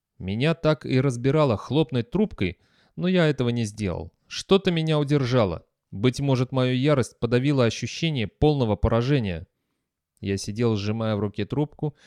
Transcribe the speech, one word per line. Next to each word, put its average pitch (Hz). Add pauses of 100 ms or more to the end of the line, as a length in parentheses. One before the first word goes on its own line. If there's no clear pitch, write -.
(180)
Меня 110
так 151
и 127
разбирало 135
хлопнуть 127
трубкой, 104 (380)
но 165
я 180
этого 139
не 120
сделал. 95 (160)
Что-то -
меня 160
удержало. 127 (260)
Быть 110
может, 131
мою 127
ярость 131
подавило 127
ощущение 120
полного 135
поражения. 113 (760)
Я 98
сидел, 110
сжимая 107
в 101
руке 101
трубку, 147 (120)